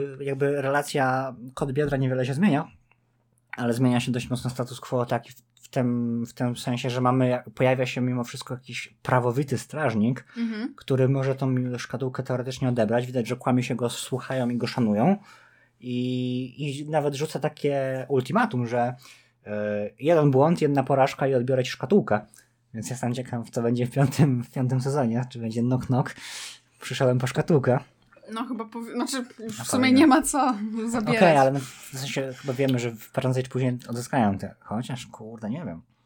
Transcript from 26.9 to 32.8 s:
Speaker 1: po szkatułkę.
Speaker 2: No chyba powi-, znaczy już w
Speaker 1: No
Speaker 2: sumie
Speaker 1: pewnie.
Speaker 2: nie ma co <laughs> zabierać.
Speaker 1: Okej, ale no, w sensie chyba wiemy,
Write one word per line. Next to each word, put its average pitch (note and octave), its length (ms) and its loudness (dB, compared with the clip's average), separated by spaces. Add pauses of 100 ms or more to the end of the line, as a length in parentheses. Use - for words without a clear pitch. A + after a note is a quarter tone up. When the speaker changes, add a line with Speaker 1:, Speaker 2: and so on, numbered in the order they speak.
Speaker 1:
po C3 80 -2
szkatułkę. C3+ 520 2 (520)
Speaker 2:
No A3+ 140 -6
chyba A3+ 200 -8
powi-, A#3 280 -12
znaczy C4+ 240 -4 (220)
już A3 160 -8
w - 40 -12
Speaker 1:
No A#3 60 -8
Speaker 2:
sumie B3+ 180 2
Speaker 1:
pewnie. C4 160 6
Speaker 2:
nie D#4+ 80 10
ma C4+ 140 8
co C4+ 320 0 (140)
<laughs> A3+ 240 -4
zabierać. A#3 260 0
Speaker 1:
Okej, E3+ 200 8
ale C3+ 140 6
no, C#3 80 0
w - 380 -14
sensie C3+ 440 -6
chyba C#3 120 -4
wiemy, C3 260 2